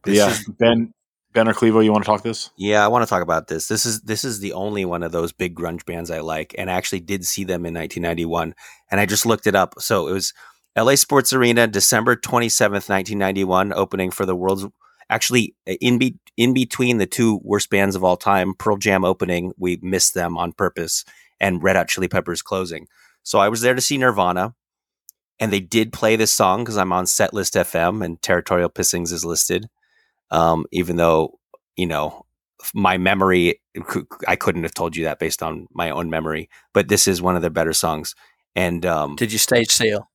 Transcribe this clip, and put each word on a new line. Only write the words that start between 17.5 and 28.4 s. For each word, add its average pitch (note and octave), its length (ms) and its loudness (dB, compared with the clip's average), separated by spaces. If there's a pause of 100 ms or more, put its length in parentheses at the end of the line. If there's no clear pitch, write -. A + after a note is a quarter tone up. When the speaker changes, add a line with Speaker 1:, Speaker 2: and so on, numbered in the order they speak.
Speaker 1:
bands G2 240 2
of F#2 80 -2
all F2+ 120 4
time, F#2+ 380 0
Pearl G#2 240 -2
Jam G2 260 2
opening, F2+ 540 -2
we F2+ 240 -2
missed F#2 320 0
them E2+ 240 -4
on E2+ 160 -4
purpose, F2 500 -4 (360)
and F#2 240 0
Red F#2+ 120 4
Hot E2+ 140 2
Chili F#2 180 -2
Peppers E2+ 360 -2
closing. F2 440 -8 (360)
So - 160 0
I G2+ 100 4
was A2+ 120 -4
there B2 120 2
to B2+ 80 0
see C#3+ 160 -2
Nirvana, G2+ 560 2 (840)
and A2 120 -2
they G2+ 80 0
did A2 320 -2
play A2 240 2
this A2 160 2
song G2+ 320 2
'cause A#2 140 -4
I'm F#2 160 0
on F2+ 120 0
Setlist G2 500 -2
F F2+ 200 0
M F2+ 260 0
and E2+ 200 -6
Territorial F2 480 0